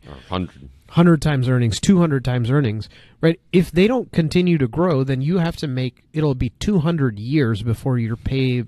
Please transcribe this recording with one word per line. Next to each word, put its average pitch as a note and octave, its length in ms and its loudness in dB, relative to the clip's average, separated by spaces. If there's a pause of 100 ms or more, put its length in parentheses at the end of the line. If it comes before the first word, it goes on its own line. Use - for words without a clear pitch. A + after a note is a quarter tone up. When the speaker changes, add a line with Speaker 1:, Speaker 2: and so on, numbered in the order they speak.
Speaker 1:
Or C#2+ 60 -16 (140)
hundred. D2+ 400 -6 (220)
Speaker 2:
hundred E3+ 300 4
times C3+ 280 -2
earnings, A#2+ 320 0
two G3 180 4
hundred D3 260 0
times B2 240 -2
earnings, A#2+ 400 -2 (320)
right? E3 200 0 (120)
If F3+ 200 2
they F#3 160 4
don't A#3+ 240 -2
continue F3 460 2
to B2+ 100 0
grow, D3+ 340 0
then C3 180 -2
you E3 180 -2
have E3+ 180 -2
to D#3+ 100 -8
make, B2+ 460 -6
it'll D3+ 240 0
be A#2+ 140 -4
two G3+ 280 -2
hundred C#3 400 0
years A#2 460 0
before B2 340 -2
you're A2+ 180 -2
pay-, B2+ 520 -2